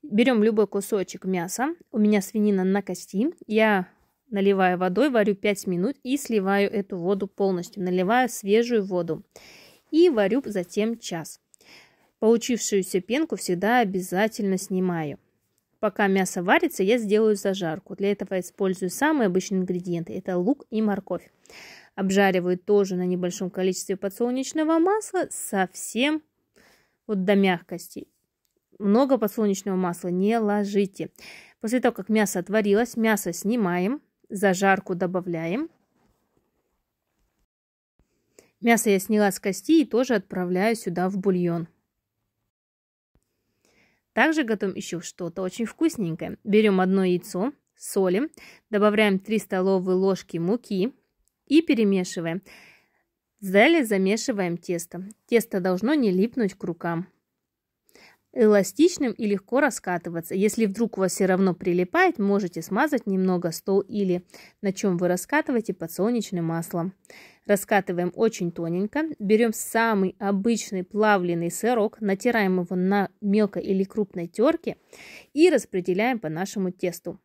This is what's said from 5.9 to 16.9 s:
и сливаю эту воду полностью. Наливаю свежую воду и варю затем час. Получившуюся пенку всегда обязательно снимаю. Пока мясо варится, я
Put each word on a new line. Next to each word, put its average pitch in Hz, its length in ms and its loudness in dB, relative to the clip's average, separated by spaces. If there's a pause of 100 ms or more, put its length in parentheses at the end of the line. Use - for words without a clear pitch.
и 262 140 -2
сливаю 202 520 0
эту 202 280 -4
воду 190 300 -2
полностью. 190 560 -2
Наливаю 185 440 2
свежую 226 560 0
воду 175 400 -4 (680)
и 339 180 6
варю 233 340 2
затем 214 560 -4
час. - 400 -10 (800)
Получившуюся 220 800 0
пенку 247 380 -4
всегда 196 420 0
обязательно 190 760 -2
снимаю. 180 640 -4 (600)
Пока 208 280 0
мясо 190 360 0
варится, 254 400 0
я 220 140 2